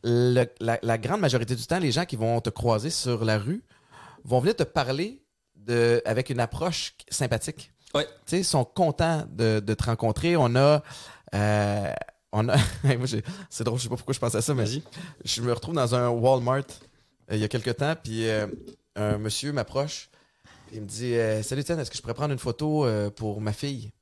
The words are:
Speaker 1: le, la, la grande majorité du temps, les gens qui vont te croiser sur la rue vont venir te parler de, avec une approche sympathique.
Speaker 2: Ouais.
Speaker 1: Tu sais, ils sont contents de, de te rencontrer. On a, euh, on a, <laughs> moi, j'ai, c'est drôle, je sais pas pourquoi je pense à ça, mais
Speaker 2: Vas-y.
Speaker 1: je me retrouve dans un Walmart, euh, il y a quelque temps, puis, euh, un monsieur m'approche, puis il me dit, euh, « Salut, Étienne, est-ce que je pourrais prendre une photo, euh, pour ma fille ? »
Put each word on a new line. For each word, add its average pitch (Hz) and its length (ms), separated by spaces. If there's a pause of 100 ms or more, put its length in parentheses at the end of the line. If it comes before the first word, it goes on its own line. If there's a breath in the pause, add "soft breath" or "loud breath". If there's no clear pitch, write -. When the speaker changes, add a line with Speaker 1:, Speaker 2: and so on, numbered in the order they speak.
Speaker 1:
le, 123 420 (140)
la, 117 220
la 113 160
grande 156 240
majorité 123 340
du 113 100
temps, 175 140
les 151 120
gens 156 140
qui - 100
vont 113 260
te - 80
croiser 117 400
sur 117 360
la 107 120
rue 143 260 (600 loud breath)
vont 127 160
venir 196 160
te 165 80
parler 147 580 (340)
de, 117 500
avec 113 240
une 123 100
approche 139 560 (140)
sympathique. - 640 (220)
Speaker 2:
Ouais. 147 120
Speaker 1:
Tu - 60 (160)
sais, 175 120
ils 185 60
sont 135 200
contents 165 640
de, 110 300
de 104 140
te - 100
rencontrer. 117 540
On 120 180
a, 147 260 (520 loud breath)
euh, 104 580 (400)
on 107 180
a, - 80
<laughs> - 260
moi, 123 220
j'ai, 107 180 (260 loud breath)
c'est - 140
drôle, 117 140
je 123 60
sais 113 60
pas 120 60
pourquoi - 180
je - 60
pense 120 160
à 107 60
ça, 143 120
mais 127 120
Speaker 2:
Vas-y. 127 180 (400 loud breath)
Speaker 1:
je - 180
me 120 120
retrouve 160 220
dans 123 200
un 123 140
Walmart, 123 540 (680 soft breath)
euh, 107 40
il 107 40
y 107 40
a 104 40
quelque 117 240
temps, 139 300
puis, 113 260
euh, 107 200 (480)
un 104 220
monsieur 107 340
m'approche, 143 580 (580 soft breath)
puis 110 100
il 107 40
me 101 60
dit, 117 280
euh, « 110 280
Salut, 135 180
Étienne, 165 180
est-ce 127 120
que - 60
je - 40
pourrais 117 120
prendre 143 200
une 123 60
photo, 151 460
euh, 104 240
pour 107 320
ma 107 120
fille ? » 120 380 (100)